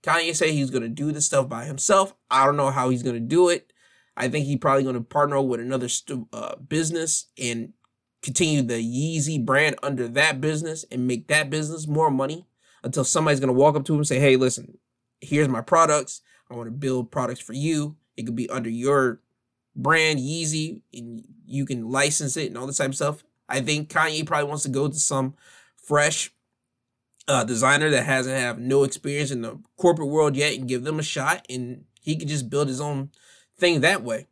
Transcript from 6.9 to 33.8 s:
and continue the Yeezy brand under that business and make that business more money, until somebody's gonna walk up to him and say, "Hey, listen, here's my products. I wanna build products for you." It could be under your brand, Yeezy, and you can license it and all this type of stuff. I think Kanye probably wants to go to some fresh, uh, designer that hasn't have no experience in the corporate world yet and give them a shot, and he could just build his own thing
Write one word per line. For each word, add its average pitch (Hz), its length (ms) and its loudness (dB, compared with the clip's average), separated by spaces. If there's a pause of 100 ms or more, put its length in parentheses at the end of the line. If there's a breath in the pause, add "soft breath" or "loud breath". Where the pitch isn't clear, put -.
and 117 360 -6 (480)
continue 151 400 0
the 120 140 0
Yeezy 139 680 -2
brand 139 400 2
under 127 260 -2
that 139 320 0
business 156 500 -4
and 127 160 -2
make 123 200 -4
that 147 220 0
business 156 380 -6
more 151 240 2
money, 139 340 -4 (380 soft breath)
until 135 200 -2
somebody's 151 360 2
gonna 131 140 2
walk 143 220 6
up 139 100 -2
to 160 80 0
him 147 60 2
and 147 80 0
say, 131 120 0
"Hey, 139 160 6
listen, 127 420 0 (440)
here's 147 260 2
my 120 140 0
products. 151 600 4 (280 soft breath)
I 123 60 -14
wanna 117 160 -10
build 131 400 -2
products 147 280 -4
for - 140 -14
you." 151 420 -2 (220)
It 113 80 -8
could 117 100 -6
be 120 140 -6
under 117 200 -6
your 123 520 0 (540)
brand, 156 440 2
Yeezy, 156 640 -4 (120)
and 117 300 -14 (220)
you 135 200 -4
can 117 240 -8
license 139 460 0
it 151 120 -6
and 113 100 -10
all 127 100 -8
this 139 100 -8
type 139 120 0
of 131 60 -8
stuff. 151 280 -4 (240)
I 135 140 -4
think 151 280 -2
Kanye 156 360 -2
probably 147 240 -2
wants 147 140 -6
to 143 60 -4
go 135 180 0
to 156 120 -6
some 135 360 -2 (400 soft breath)
fresh, 147 560 0 (960)
uh, 131 160 2
designer 131 460 4
that 127 160 2
hasn't 131 320 0
have 120 220 -2
no 135 240 2
experience 139 480 -4
in 123 100 -6
the 113 180 -10 (180)
corporate 160 320 2
world 151 260 4
yet 147 200 0
and 131 120 -8
give 123 160 -2
them 151 160 -4
a 151 40 -4
shot, 151 460 -2
and 123 360 -10 (160)
he 156 140 -2
could 156 120 -6
just 139 220 -4
build 143 180 0
his 131 140 -4
own 143 280 -4 (480 soft breath)
thing 170 240 4